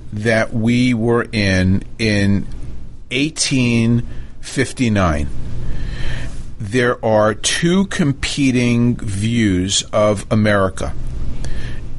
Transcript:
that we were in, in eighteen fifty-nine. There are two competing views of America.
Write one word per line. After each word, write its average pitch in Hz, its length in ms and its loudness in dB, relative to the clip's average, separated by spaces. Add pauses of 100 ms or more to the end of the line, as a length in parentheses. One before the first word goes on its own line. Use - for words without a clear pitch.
(120)
that 110 420 0
we 120 400 2
were 117 380 0
in, 95 500 2 (160)
in 101 480 2 (680)
eighteen 120 920 0 (360)
fifty-nine. 98 880 0 (1300)
There 120 440 0
are 110 300 4
two 175 520 0
competing 123 1120 0
views 101 840 0 (100)
of 107 360 2
America. 107 640 2 (1040)